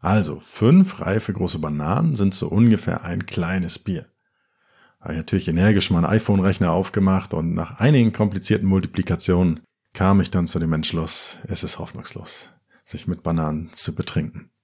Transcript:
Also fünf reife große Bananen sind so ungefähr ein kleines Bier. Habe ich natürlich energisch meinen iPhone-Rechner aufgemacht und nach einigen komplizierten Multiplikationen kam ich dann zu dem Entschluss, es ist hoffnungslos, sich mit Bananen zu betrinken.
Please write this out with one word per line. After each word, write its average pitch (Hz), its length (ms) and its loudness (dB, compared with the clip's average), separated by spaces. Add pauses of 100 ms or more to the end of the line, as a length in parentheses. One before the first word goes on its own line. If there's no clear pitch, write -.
Also 85 400 0
fünf 185 600 4
reife 101 320 -2
große 90 260 -4
Bananen 78 580 0
sind 98 180 2
so - 140 -4
ungefähr 104 560 4
ein 85 220 -6
kleines 87 520 -4
Bier. 87 280 -8 (920)
Habe 80 140 -10
ich 80 40 -6
natürlich 90 300 -2
energisch 92 420 2
meinen 85 140 2
iPhone-Rechner 95 680 2
aufgemacht 95 640 0
und 82 200 -4
nach 85 260 -8
einigen 123 320 4
komplizierten 98 560 0
Multiplikationen 90 920 0 (320)
kam 98 280 4
ich 87 100 0
dann 87 160 0
zu 82 120 -6
dem 80 140 0
Entschluss, 80 680 -6 (100)
es 92 160 -6
ist - 140 -8
hoffnungslos, - 720 -14 (340)
sich - 220 -12
mit 87 160 -6
Bananen 80 500 -4
zu - 220 -6
betrinken. - 560 -6 (140)